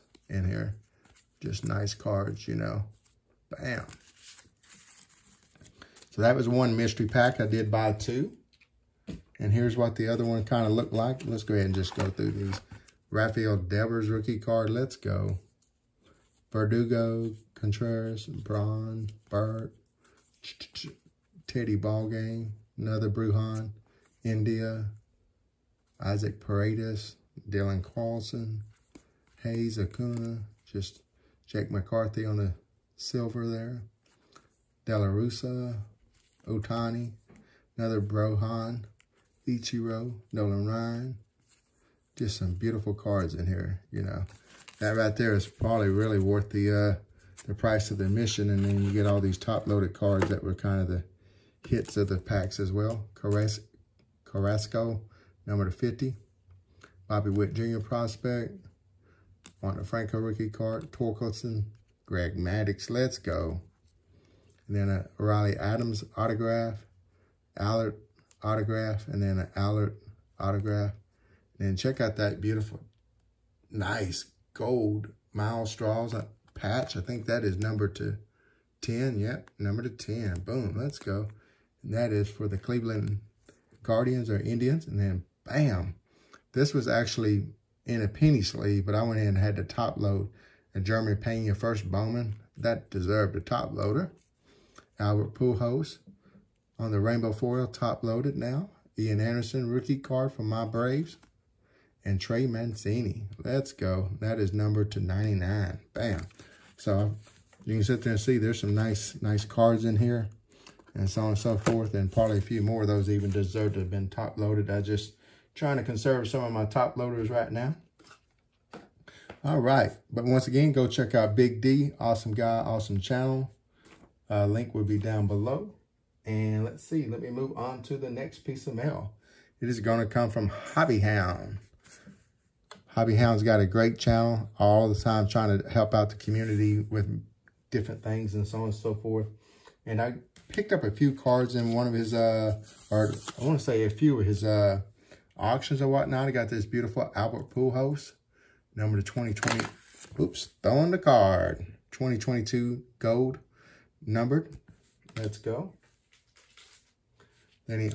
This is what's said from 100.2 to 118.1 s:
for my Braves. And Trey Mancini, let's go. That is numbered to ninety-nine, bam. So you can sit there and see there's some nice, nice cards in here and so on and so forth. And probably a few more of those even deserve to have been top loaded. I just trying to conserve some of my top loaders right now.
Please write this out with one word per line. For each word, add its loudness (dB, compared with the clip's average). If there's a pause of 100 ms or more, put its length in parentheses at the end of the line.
for -10
my -2
Braves. -2 (840)
And 0
Trey 0
Mancini, -2 (200)
let's -2
go. -2 (120)
That -2
is 0
numbered 2
to -2
ninety-nine, 0 (120)
bam. -2 (520)
So 2 (520)
you 0
can 4
sit 2
there 2
and 0
see 4
there's 0
some 0
nice, 0
nice 0
cards 4
in 2
here 2 (680)
and -2
so -2
on 2
and 2
so 0
forth. 0
And 0
probably 4
a 2
few -2
more 0
of 2
those 2
even 0
deserve 0
to -2
have -4
been -2
top -8
loaded. 0
I 0
just -2 (420)
trying 0
to 0
conserve 0
some -2
of -2
my 0
top 2
loaders -2
right 0
now. -2 (1700)